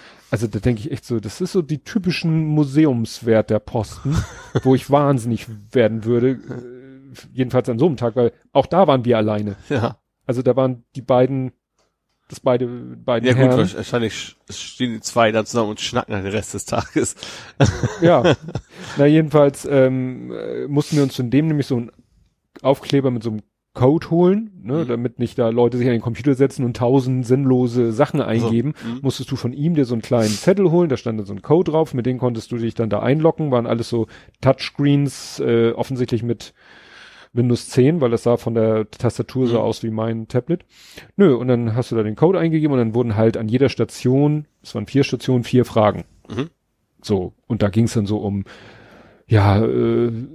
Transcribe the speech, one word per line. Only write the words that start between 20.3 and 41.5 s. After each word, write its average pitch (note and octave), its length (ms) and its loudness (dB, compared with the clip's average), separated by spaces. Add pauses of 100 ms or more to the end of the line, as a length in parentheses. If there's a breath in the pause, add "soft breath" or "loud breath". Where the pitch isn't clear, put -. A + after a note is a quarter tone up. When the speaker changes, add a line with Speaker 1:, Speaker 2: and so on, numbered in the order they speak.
Speaker 1:
äh, A#2+ 340 -8
mussten D3 300 -2
wir D3 60 4
uns C3+ 140 -2
von B2 140 -4
dem C#3+ 180 2
nämlich D3 180 0
so C3 100 -2
einen A#2 140 -6 (720)
Aufkleber C3+ 480 0
mit A#2+ 120 -4
so A#2 80 -4
einem G#2+ 100 -6 (320)
Code C#3+ 380 2
holen, F#3+ 400 2 (120)
ne, C#3 220 -4
Speaker 2:
Mhm. B2+ 40 -6
Speaker 1:
damit A#2+ 300 -4
nicht A#2+ 200 -4
da A#2 120 2
Leute A#2+ 280 2
sich B2 80 0
an B2+ 60 2
den A2+ 100 0
Computer A#2+ 320 0
setzen C3+ 300 0
und A#2+ 120 -2
tausend B2+ 500 0
sinnlose B2 640 2
Sachen C#3 280 0
eingeben, A#2 640 0
Speaker 2:
So, A#2 60 -8
mhm. A#2 140 -8
Speaker 1:
musstest C3 280 -4
du C3+ 60 -2
von B2 180 -6
ihm D#3 200 -2
dir D3 120 2
so A#2+ 80 -4
einen A2+ 80 -4
kleinen A2+ 280 0
Zettel F#3 400 2
holen, F3 200 2
da B2 80 0
stand A2 200 -6
dann G#2 80 -8
so G2+ 80 -12
ein G2 80 -14
Code E3 300 2
drauf, D#3+ 220 0
mit A#2+ 120 -4
dem B2+ 120 -2
konntest A#2+ 340 -4
du A#2+ 60 -6
dich A2+ 160 -4
dann A2+ 160 -2
da G#2 100 -2
einloggen, D#3 500 0
waren A#2+ 160 2
alles A#2 220 -4
so A#2 180 -2 (360 loud breath)
Touchscreens, C#3+ 1000 0
äh, A#2 320 2
offensichtlich A#2+ 500 -4
mit A#2 300 -6 (800 loud breath)
Windows A#2+ 340 0
zehn, D3 320 2
weil B2 100 2
das A2+ 120 -2
sah A#2+ 160 2
von A#2 160 -6
der A2 360 0
Tastatur B2 560 -4
so A#2 120 0
Speaker 2:
Mhm. G#2+ 60 0
Speaker 1:
aus A2 180 -4
wie A2+ 80 -6
mein A2+ 380 -4
Tablet. C#3+ 360 -4 (520 loud breath)
Nö, F3+ 180 6
und B2 140 -2
dann A#2+ 260 2